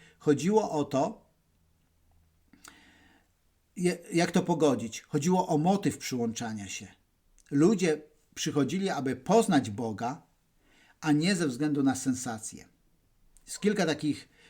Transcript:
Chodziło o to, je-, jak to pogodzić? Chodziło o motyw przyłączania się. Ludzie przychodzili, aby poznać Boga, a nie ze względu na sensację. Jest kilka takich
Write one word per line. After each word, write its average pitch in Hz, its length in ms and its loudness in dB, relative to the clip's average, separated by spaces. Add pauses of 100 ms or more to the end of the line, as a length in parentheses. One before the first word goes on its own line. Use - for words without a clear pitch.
(200)
Chodziło 170 520 2
o 151 120 0
to, 147 400 -2 (2500)
je-, 175 220 0 (160)
jak 170 180 2
to 180 120 2
pogodzić? 143 580 0
Chodziło 180 460 0
o 156 100 0
motyw 175 400 2
przyłączania 113 720 -6
się. 95 200 -12 (640)
Ludzie 165 500 4 (340)
przychodzili, 143 540 -2
aby 135 260 -4
poznać 180 540 2
Boga, 117 520 -6 (800)
a 156 100 0
nie 165 240 2
ze 170 120 0
względu 139 360 -2
na 131 120 2
sensację. 120 720 -6 (800)
Jest - 140 -14
kilka 196 260 0
takich 151 440 -4 (200)